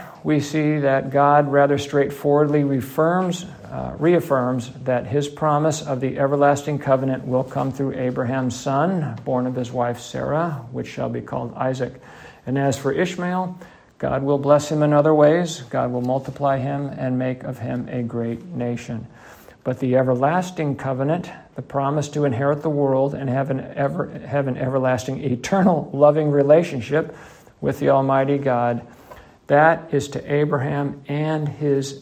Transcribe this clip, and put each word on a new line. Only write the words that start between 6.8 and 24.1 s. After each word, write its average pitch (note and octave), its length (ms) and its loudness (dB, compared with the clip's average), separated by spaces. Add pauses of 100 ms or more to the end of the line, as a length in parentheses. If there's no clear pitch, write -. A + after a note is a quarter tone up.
will B2+ 160 0
come C3+ 280 -4
through C3+ 220 -4
Abraham's B2+ 600 -2
son, C#3+ 680 -2
born B2+ 220 -2
of B2+ 80 -4
his B2 180 -6
wife A#2+ 280 -2
Sarah, C#3 640 -4 (100)
which - 160 -8
shall B2+ 220 -6
be A#2+ 120 -6
called B2 340 -8
Isaac. C3 460 -4 (460)
And B2+ 100 -2
as C#3 180 2
for C3+ 160 -2
Ishmael, F3+ 640 -2 (440)
God C3+ 240 -2
will C#3+ 160 2
bless C#3+ 320 4
him D3+ 100 2
in D3+ 120 4
other D3 200 6
ways. D#3 560 4
God B2 220 -2
will B2 100 -4
multiply C3+ 560 0
him C#3+ 300 -4 (100)
and B2+ 220 -2
make B2+ 240 -4
of B2+ 160 -10
him B2 280 -6
a B2 140 -6
great A#2 460 -4
nation. A#2+ 580 -6 (580)
But B2+ 140 -2
the B2+ 180 2
everlasting C#3 840 0
covenant, C#3 520 -2 (260)
the - 60 -10
promise C#3+ 480 -2
to D3 160 -2
inherit C#3 380 0
the D#3+ 80 0
world C#3 420 2
and C#3 160 -4
have C3+ 220 0
an C3+ 80 -2 (160)
ever, C#3 320 -2 (180)